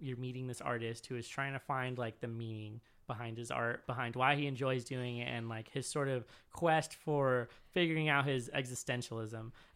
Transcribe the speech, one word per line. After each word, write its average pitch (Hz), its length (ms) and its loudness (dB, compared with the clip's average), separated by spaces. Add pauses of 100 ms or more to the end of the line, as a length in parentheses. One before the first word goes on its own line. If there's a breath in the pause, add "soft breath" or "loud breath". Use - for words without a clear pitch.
you're 131 160 -6
meeting 127 320 -6
this 120 120 -8
artist 117 460 -2
who 127 80 -6
is 117 140 -6
trying 139 240 -4
to 135 80 -6
find, 127 380 -2
like, 113 220 -4
the 123 80 -4
meaning 113 520 -6 (280 soft breath)
behind 113 280 -6
his 117 140 -8
art, 120 380 0
behind 120 260 -2
why 131 220 6
he 147 100 0
enjoys 131 380 0
doing 123 340 -4
it, 120 100 -2
and, 117 200 -2
like, 113 220 -6
his 135 180 -4
sort 143 200 0
of 127 160 0 (280 loud breath)
quest 160 420 4
for 131 540 2 (240 loud breath)
figuring 160 360 4
out 143 180 6
his 131 280 2
existentialism. 117 960 -4 (260 loud breath)